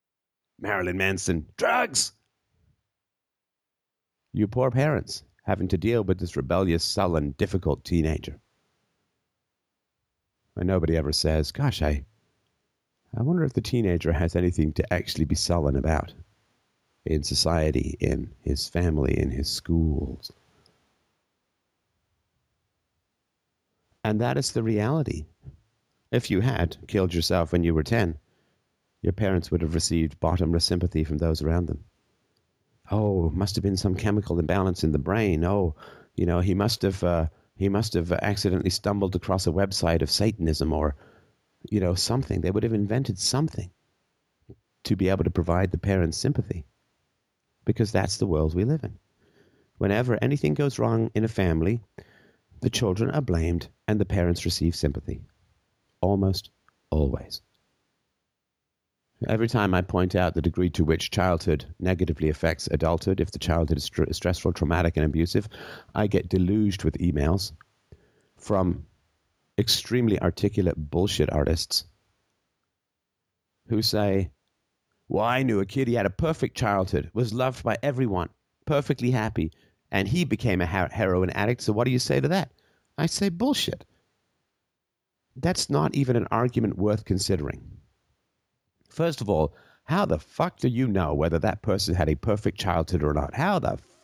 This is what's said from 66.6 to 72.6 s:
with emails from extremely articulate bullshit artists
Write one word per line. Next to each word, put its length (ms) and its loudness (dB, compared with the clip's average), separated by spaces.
with 140 0
emails 540 0
from 500 -2
extremely 600 2
articulate 560 0
bullshit 420 0
artists 540 0